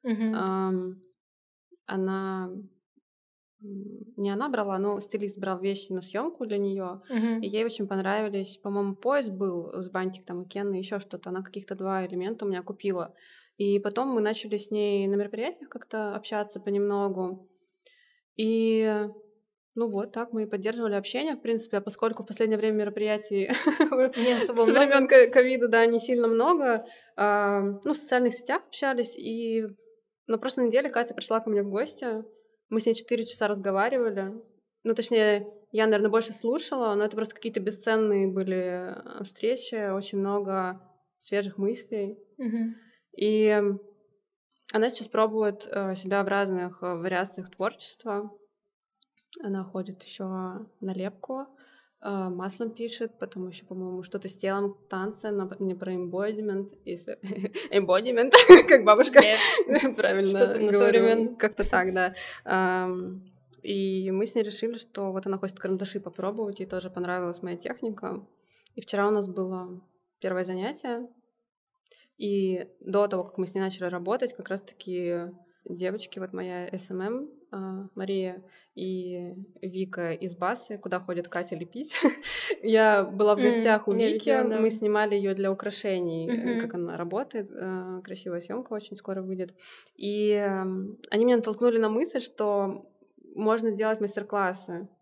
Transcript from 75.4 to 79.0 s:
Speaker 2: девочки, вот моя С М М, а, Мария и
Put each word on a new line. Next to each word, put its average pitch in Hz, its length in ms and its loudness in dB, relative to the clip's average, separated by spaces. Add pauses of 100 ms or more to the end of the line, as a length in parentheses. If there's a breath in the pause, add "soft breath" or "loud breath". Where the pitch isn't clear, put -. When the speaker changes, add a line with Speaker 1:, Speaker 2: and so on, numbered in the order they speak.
Speaker 2:
девочки, 185 540 -6
вот 185 140 -8
моя 180 380 -8
С 185 200 -12
М 185 100 -6
М, 247 280 -6 (220)
а, 190 440 -10
Мария 190 480 -4 (320 soft breath)
и 180 580 -6 (280)